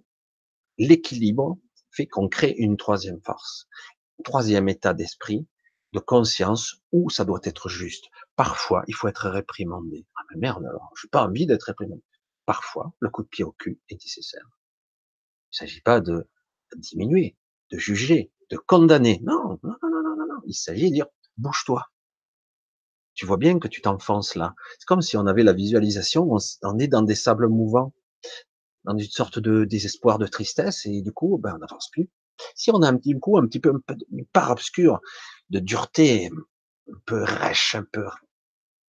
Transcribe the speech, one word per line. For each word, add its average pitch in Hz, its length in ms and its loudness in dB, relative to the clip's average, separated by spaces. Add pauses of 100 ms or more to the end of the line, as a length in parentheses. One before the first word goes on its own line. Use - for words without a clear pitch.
(760)
l'équilibre 135 800 2 (340)
fait - 140 -4
qu'on 98 240 -2
crée - 280 0
une 104 200 2
troisième 92 460 -4
force, - 440 -12 (520)
un - 40 -18
troisième 107 460 2
état 95 240 0
d'esprit, 104 540 -6 (460)
de - 60 -4
conscience, 110 920 0
où 175 180 2
ça - 160 -2
doit 92 180 -2
être - 260 -8
juste. 85 360 -10 (300)
Parfois, - 520 0
il 110 60 -8
faut - 140 -4
être 101 220 -4
réprimandé. 87 760 -8 (100)
Ah, - 140 -10
mais - 80 -14
merde - 280 -4
alors, - 260 -12 (100)
j'ai - 60 -20
pas 135 180 2
envie 117 220 -2
d'être 123 160 2
réprimandé. - 400 -10 (420)
Parfois, - 540 -6
le 107 100 -2
coup - 140 -8
de - 40 -12
pied - 160 -6
au 78 100 -6
cul - 360 -12
est 104 60 -14
nécessaire. - 520 -16 (1040)
Il - 40 -16
s'agit - 260 -12
pas 117 200 4
de 85 280 -4 (460)
diminuer, 123 640 -2 (340)
de 95 60 -10
juger, 120 540 0 (200)
de 87 60 -8
condamner. 151 640 6
Non, 254 400 -4
non, 214 180 -8
non, 330 80 -4
non, 320 140 -4
non, 311 140 -6
non, 320 100 -8
non. 285 180 -12
Il - 80 -10
s'agit 110 360 -2
de 147 60 2
dire, 147 120 0 (300)
bouge-toi. 127 500 -4 (1300)
Tu - 120 -12
vois 95 120 2
bien 165 200 4
que 160 100 -2
tu - 140 -10
t'enfonces 101 540 -2
là. 85 180 -4 (240)
C'est - 80 -20
comme 180 160 4
si 156 160 -2
on 101 80 0
avait 101 180 4
la 101 100 8
visualisation, 107 760 2
on 113 80 4
s-, - 260 -4
on 101 140 -2
est 139 100 2
dans 127 140 4
des 107 140 4
sables 113 320 2
mouvants, 113 460 2 (920)
dans 101 120 -4
une 104 140 -4
sorte - 300 -4
de 110 260 4
désespoir, 104 540 0
de 104 80 0
tristesse, - 580 -4
et 101 160 -4
du 101 100 -6
coup, 175 260 0
ben, 101 180 -6
on - 40 -14
n'avance - 320 -14
plus. 175 180 -4 (460)
Si - 160 2
on 208 120 4
a 151 40 8
un 127 100 4
petit 139 220 0
coup, 202 180 2
un 127 100 4
petit 117 120 -6
peu, 139 140 4
un 135 60 -2
peu, 135 160 -10 (160)
une 131 160 -10
part - 240 0
obscure - 480 2 (500)
de 98 100 -2
dureté, 110 720 2 (600)
un - 160 -18
peu 113 180 -2
rêche, - 520 0
un 107 80 -4
peu, 104 220 -8 (840)